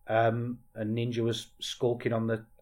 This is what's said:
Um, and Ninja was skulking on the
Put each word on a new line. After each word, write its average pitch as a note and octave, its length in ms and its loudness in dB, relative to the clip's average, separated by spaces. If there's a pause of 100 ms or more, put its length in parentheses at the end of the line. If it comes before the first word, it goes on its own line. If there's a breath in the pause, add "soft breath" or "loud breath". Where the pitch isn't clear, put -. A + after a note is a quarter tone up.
Um, A#2 520 2 (160)
and A2+ 240 -2
Ninja A#2 220 0
was A#2 260 0 (140)
skulking A#2+ 520 0
on A2+ 140 0
the A2+ 180 -2 (180)